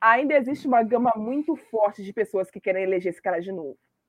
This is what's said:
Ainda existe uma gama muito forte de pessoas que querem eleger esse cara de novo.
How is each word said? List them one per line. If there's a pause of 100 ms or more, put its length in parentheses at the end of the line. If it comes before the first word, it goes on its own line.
Ainda
existe
uma
gama
muito
forte
de
pessoas
que
querem
eleger
esse
cara
de
novo. (320)